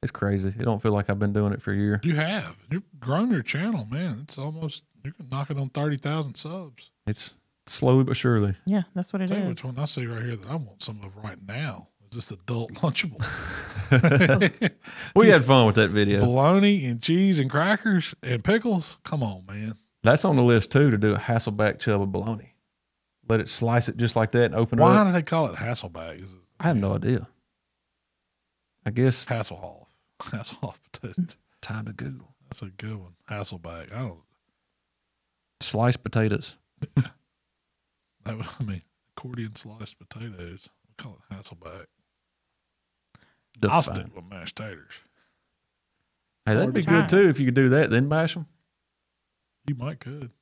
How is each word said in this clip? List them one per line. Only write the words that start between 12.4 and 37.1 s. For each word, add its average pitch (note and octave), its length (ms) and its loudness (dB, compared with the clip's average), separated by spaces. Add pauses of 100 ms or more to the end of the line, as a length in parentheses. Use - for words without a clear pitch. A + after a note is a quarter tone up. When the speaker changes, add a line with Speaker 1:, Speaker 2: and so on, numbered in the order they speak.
Speaker 2:
<laughs> - 20 -14
Lunchable. - 440 -2 (720)
<laughs> D3+ 800 4 (420)
Speaker 1:
We G#3+ 140 10
had E3 160 10
fun B2+ 220 8
with G2+ 100 6
that G#2+ 140 6
video. G2+ 300 4
Speaker 2:
Bologna D#3+ 640 4
and A#2+ 180 -4
cheese F3+ 360 4
and C3+ 120 0
crackers F#3 720 0
and B2 220 -4
pickles. G#3 600 0
Come D3+ 180 -4
on, F#2+ 240 -6
man. G#2+ 280 -10 (280)
Speaker 1:
That's B2 240 4
on E3 100 4
the B2 60 4
list, A#2 280 4
too, C#3+ 200 4
to A2 80 2
do G#2 160 2
a F#2+ 40 -2
Hasselback G#2+ 600 -2
Chubba G2+ 320 -2
bologna. G2+ 440 -8 (760)
Let A2+ 120 4
it - 80 -6
slice A#2 400 0
it - 80 -6
just A#2 200 0
like A2+ 160 2
that A#2+ 140 4
and - 80 -2
open A2+ 240 0
it C#3 40 8
Speaker 2:
Why F#3 160 8
Speaker 1:
up. G#3 80 4
Speaker 2:
do F#3 80 2
they F3 80 0
call D#3+ 240 0
it F2 80 -6
Hasselback? E2+ 680 -8
Is F#2+ 120 -18
it F#2 40 -20 (220)
Speaker 1:
I - 80 -10
have D#3+ 80 2
no G2 180 0
idea. - 320 -2 (1600)
I G#2 60 -4
guess B2 340 2
Speaker 2:
Hasselhoff. F2 640 -8 (160)
<laughs> - 180 -20
Hasselhoff - 580 -12 (140)
potatoes. E3 440 -8 (260)
Speaker 1:
Time A2 240 -10
to A2 60 -12
Google. C3 420 -14 (140)
Speaker 2:
That's - 140 -14
a G2+ 40 -14
good G#2+ 300 -14
one. F2+ 180 -18 (160)
Hasselback. E2+ 640 -12
I A2+ 60 -8
don't F#2+ 180 -10 (1400)
Speaker 1:
Sliced A#2+ 420 0
potatoes. - 540 -2 (400)
<laughs> - 0 - (1300)